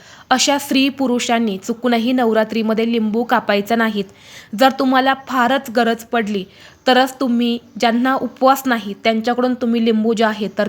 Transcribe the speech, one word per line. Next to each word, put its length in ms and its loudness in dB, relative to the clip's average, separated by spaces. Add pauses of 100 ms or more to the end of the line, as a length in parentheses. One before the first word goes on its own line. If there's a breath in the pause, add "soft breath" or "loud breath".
(300 loud breath)
अशा 280 2
स्त्री 320 0
पुरुषांनी 680 -2
चुकूनही 540 -2
नवरात्रीमध्ये 800 0
लिंबू 320 -2
कापायचं 540 0
नाहीत. 280 -2 (540 loud breath)
जर 200 6
तुम्हाला 340 2 (140)
फारच 420 0
गरज 340 0
पडली 400 -4 (440 loud breath)
तरच 320 4
तुम्ही, 380 0 (220)
ज्यांना 360 0
उपवास 500 0
नाही, 280 -4 (100)
त्यांच्याकडून 500 0
तुम्ही 320 -2
लिंबू 280 2
जे 100 0
आहे, 240 -2 (100)
तर 120 0